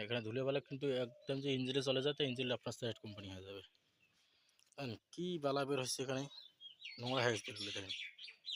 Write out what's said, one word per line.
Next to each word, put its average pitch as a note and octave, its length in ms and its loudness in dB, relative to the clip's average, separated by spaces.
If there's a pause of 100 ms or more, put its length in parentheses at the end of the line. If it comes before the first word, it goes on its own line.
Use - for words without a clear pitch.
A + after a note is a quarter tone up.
এখানে A#2+ 220 2
ধুলে A#2+ 200 0
বালা C#3 200 4
কিন্তু C#3 180 -4 (180)
একদম C3+ 400 -4
যে C#3+ 140 2
ইঞ্জিনে C3 300 2
চলে C3 160 4
যায় D3 140 2
তো - 120 2
ইঞ্জিন B2+ 180 0 (100)
আপনার - 200 -4
সাইড A2+ 260 -2
কোম্পানি G2+ 320 -10
হয়ে F#2 120 -10
যাবে। G2 160 -10 (1120)
দেখেন C3+ 140 -2 (220)
কী F3 120 -2 (180)
বালা C#3 240 4
বের C#3 160 2
হচ্ছে - 220 -2
এখানে, C3+ 180 0 (760)
নোংরা B2+ 240 2
হয়ে A#2+ 100 8
গেছে G2+ 140 -2
তেলগুলো G2+ 300 -6
দেখেন। F#2+ 160 -4 (640)